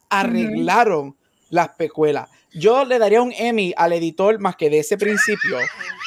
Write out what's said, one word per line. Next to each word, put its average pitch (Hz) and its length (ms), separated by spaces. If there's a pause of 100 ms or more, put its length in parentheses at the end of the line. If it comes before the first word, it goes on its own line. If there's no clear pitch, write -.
arreglaron 196 1040 (340)
las 165 260
precuelas. 151 540 (240)
Yo 220 320
le 254 120
daría 220 240
un 247 160
Emmy 214 400
al 170 160
editor 170 460
más 190 160
que 156 160
de 151 80
ese 156 180
principio, 202 600 (500)